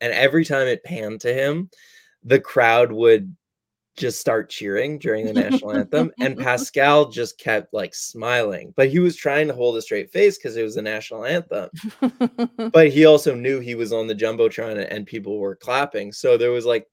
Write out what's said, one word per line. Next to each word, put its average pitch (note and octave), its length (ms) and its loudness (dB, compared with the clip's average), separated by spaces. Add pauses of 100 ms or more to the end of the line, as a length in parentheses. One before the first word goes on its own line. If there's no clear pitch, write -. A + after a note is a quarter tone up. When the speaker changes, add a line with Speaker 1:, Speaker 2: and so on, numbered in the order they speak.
Speaker 1:
And A#2 120 -4
every C#3 320 2
time C3+ 240 -2
it A2+ 160 -4
panned A2 380 -10
to B2 120 -2
him, D3 360 -4 (520)
the C3 160 4
crowd A#2+ 540 4
would G#2+ 420 4 (600)
just A#2+ 240 -6
start A2+ 280 -2
cheering A2+ 480 -4
during A2 300 -4
the G#2+ 60 -6
national G#2 400 -4
anthem. D#3 480 -2
And C3 180 -2
Speaker 2:
<laughs> - 0 -
Speaker 1:
Pascal C#3 720 2
just A#2 260 -8
kept, G#2+ 380 -4
like, F#2+ 220 -6
smiling, A2+ 800 -4
but C3+ 120 4
he D#3+ 120 2
was F3 160 2
trying D3 320 0
to C#3 60 -4
hold A#2+ 220 0
a A2 60 -4
straight - 300 -8
face G3 260 2
'cause A#2 160 -10
it A2+ 80 -4
was A2 140 -4
the G#2+ 60 -6
national A2 420 -8
anthem. C#3+ 480 -4
Speaker 2:
<laughs> A#3+ 960 -4
Speaker 1:
But D#3+ 200 8
he D3+ 160 6
also D3+ 280 6
knew C3 240 -4
he A#2+ 160 -8
was A2+ 180 -4
on A2+ 140 -4
the A2 80 -6
Jumbotron A2 580 -2
and, G#2 100 -6
and G#2 240 -10
people G#2 320 -10
were G2 180 -6
clapping. B2 560 -4
So B2 240 2
there A#2+ 160 2
was, A#2+ 140 -2
like, A2+ 260 0